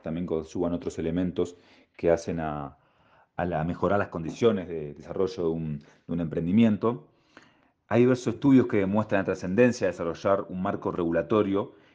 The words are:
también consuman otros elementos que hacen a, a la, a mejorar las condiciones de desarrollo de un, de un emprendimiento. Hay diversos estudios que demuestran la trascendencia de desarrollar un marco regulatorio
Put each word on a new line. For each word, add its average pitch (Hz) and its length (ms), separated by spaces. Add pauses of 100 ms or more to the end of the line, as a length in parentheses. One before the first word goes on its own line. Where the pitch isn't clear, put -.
también 82 240
consuman 82 460
otros - 260
elementos 85 580 (400)
que 85 140
hacen 82 280
a, 73 380 (580)
a 85 100
la, 82 160
a - 20
mejorar 87 340
las 98 120
condiciones 87 580
de 78 260
desarrollo 85 500
de 82 60
un, 78 300
de - 340
un 85 80
emprendimiento. 90 840 (800)
Hay 117 140
diversos 123 340
estudios 131 320
que 110 100
demuestran 101 440
la 87 40
trascendencia 98 640
de 90 40
desarrollar 92 580
un 92 120
marco 101 300
regulatorio 98 800 (220)